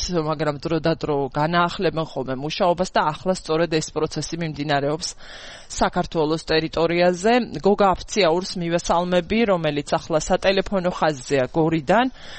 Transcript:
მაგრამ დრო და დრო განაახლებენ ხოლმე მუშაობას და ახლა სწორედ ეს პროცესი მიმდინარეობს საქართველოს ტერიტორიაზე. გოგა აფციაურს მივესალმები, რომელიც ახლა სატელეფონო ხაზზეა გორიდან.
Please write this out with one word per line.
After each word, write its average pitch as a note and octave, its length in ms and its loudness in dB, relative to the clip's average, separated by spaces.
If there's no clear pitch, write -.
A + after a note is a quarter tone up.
მაგრამ D3+ 480 -2
დრო D#3+ 200 -2
და D#3+ 140 0
დრო D3+ 240 -2
განაახლებენ E3 760 0
ხოლმე C3 320 -6
მუშაობას F3 560 0
და A3+ 140 2
ახლა D#3 260 -2
სწორედ D#3+ 400 0
ეს D#3+ 160 0
პროცესი D#3 480 -4
მიმდინარეობს D3 720 -2
საქართველოს E3 760 0
ტერიტორიაზე. E3+ 880 2
გოგა G3 320 4
აფციაურს F3+ 680 0
მივესალმები, F3 880 0
რომელიც D#3+ 440 0
ახლა D#3+ 320 0
სატელეფონო F#3+ 720 0
ხაზზეა C#3 560 0
გორიდან. E3 640 2